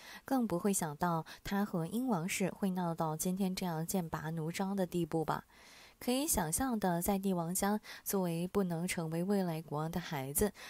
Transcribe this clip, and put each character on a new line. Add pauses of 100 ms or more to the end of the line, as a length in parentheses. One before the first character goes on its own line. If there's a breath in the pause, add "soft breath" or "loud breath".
(260 loud breath)
更
不
会
想
到 (180 loud breath)
他
和
英
王
室
会
闹
到
今
天
这
样
剑
拔
弩
张
的
地
步
吧。 (540 loud breath)
可
以
想
象
的，
在
帝
王
家， (240 loud breath)
作
为
不
能
成
为
未
来
国
王
的
孩
子， (180 loud breath)